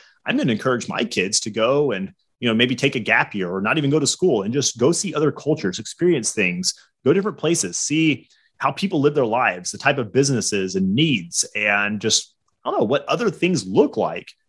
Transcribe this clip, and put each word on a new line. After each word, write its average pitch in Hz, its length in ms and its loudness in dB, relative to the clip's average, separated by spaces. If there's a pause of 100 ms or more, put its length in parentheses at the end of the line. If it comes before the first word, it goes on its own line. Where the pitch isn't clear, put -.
(260)
I'm - 120 -2
gonna 185 160 0
encourage 120 340 -2
my - 160 -4
kids - 380 -2
to - 80 -8
go 123 420 2
and, 95 220 -6 (260)
you 120 80 -2
know, 113 80 2
maybe 127 200 2
take 139 200 0
a 131 40 -4
gap 113 360 2
year 92 160 -4
or 95 100 -4
not 113 160 0
even 143 120 0
go 151 100 4
to 139 80 0
school 131 360 2
and 110 100 -4
just 139 240 -2
go 131 160 4
see 170 200 -4
other 151 200 2
cultures, - 460 -2
experience 151 520 0
things, 90 420 -2 (300)
go 131 80 4
different 190 260 0
places, 151 380 -2
see 151 540 0 (280)
how 143 140 -2
people 185 300 -2
live 147 120 4
their 143 120 2
lives, 107 460 -2
the 113 60 -10
type 143 200 0
of 110 160 -4
businesses 107 600 0
and 95 200 2
needs, 127 480 0 (100)
and 104 460 0
just, - 340 -2 (300)
I - 80 -4
don't 381 80 0
know, - 60 2
what - 240 0
other 202 200 0
things 160 380 0
look 139 300 2
like," 85 340 -4 (180)